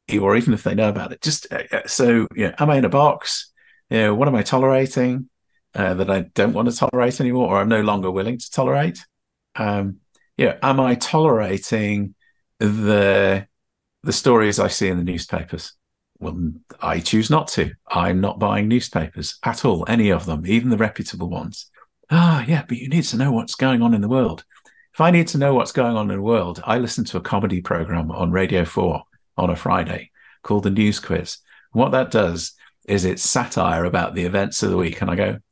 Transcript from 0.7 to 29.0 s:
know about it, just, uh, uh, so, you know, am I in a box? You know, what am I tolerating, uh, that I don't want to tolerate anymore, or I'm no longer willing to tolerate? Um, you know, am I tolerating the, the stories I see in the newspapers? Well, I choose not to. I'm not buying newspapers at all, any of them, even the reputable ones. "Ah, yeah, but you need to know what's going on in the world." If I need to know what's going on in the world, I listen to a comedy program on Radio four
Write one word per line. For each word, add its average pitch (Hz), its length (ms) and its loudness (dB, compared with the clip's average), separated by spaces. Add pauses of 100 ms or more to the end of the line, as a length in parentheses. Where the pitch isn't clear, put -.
know 107 140 2
about 98 240 -4
it, - 80 -18
just, - 320 -6
uh, - 100 -6 (100)
uh, - 140 -4
so, 117 480 2
you 104 140 -2
know, - 100 -8
am 151 120 4
I 143 60 4
in 127 80 2
a 98 40 2
box? - 640 0 (380)
You 107 80 0
know, 107 160 4
what 131 140 2
am 135 60 2
I 107 80 2
tolerating, 131 840 0 (460)
uh, 95 200 0
that 92 160 0
I 98 100 2 (140)
don't 107 180 2
want 113 180 0
to 120 60 -4
tolerate 123 440 0
anymore, 123 280 0
or 95 100 2
I'm 104 100 2
no 113 120 2
longer 101 300 0
willing 104 280 -2
to - 120 -16
tolerate? 143 540 -2 (520)
Um, 101 400 -2 (400)
you - 100 4
know, - 160 0
am 135 160 2
I 127 160 2
tolerating 107 1200 0 (440)
the, 101 880 2 (580)
the - 80 -2
stories 110 460 4
I 98 100 2
see 98 200 -2
in 92 80 -2
the 87 80 -2
newspapers? 85 680 -8 (480)
Well, 87 320 -6 (280)
I 85 200 -4
choose 107 280 0
not 151 200 2
to. - 240 -2 (160)
I'm 90 340 0
not 98 160 -2
buying 104 300 0
newspapers - 760 -2
at - 220 -4
all, 101 240 2
any 110 220 4
of 82 140 0
them, 82 220 -6
even 117 240 2
the 110 80 2
reputable 92 500 -4
ones. 85 400 -10 (420)
"Ah, 165 380 4
yeah, 151 180 0
but 120 120 -4
you 127 100 -10
need 156 140 2
to 117 160 -4
know 135 140 2
what's - 220 -2
going 127 280 2
on 117 100 4
in 107 80 2
the 104 80 0
world." 117 340 0 (520)
If - 80 0
I 170 80 6
need 170 180 4
to 147 100 -2
know 139 140 2
what's 123 200 0
going 120 220 0
on 104 160 -2
in 98 60 -4
the 98 60 -4
world, 98 420 0
I 113 140 0
listen 120 280 -4
to - 120 -6
a - 20 -6
comedy 98 400 -2
program 82 500 -4
on 85 200 -2
Radio 90 340 0
four 92 380 -2 (340)